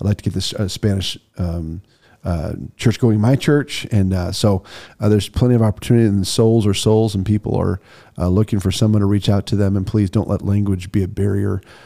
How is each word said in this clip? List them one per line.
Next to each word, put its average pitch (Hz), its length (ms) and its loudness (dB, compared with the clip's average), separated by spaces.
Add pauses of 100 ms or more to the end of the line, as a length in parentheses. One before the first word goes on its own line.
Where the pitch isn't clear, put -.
I'd - 40 -6
like 101 140 0
to - 60 -20
get 98 100 -2
this, 98 180 -4
uh, 107 160 -4
Spanish, 98 480 -2 (220)
um, 85 420 -4 (440)
uh, 85 300 -4 (220)
church - 220 0
going 113 160 2
in 107 60 2
my 120 160 4
church." - 560 -2
And, 95 200 2
uh, 90 200 -2
so, 98 320 0 (360)
uh, 104 80 0
there's 104 200 2
plenty 123 260 2
of 113 80 4
opportunity, 113 460 2
and 98 180 0
souls 113 400 2
are 101 80 2
souls, 110 400 2
and 95 100 -2
people 104 320 0
are, 92 240 -2 (380)
uh, 87 100 0
looking 104 300 2
for 95 140 0
someone 107 280 2
to 101 60 2
reach 101 240 0
out 101 160 0
to 104 100 -2
them. 98 200 0
And 92 100 -2
please 101 240 0
don't 104 180 -2
let 95 160 -2
language 98 460 -2
be 98 140 0
a 92 40 -4
barrier, 98 540 -2 (240)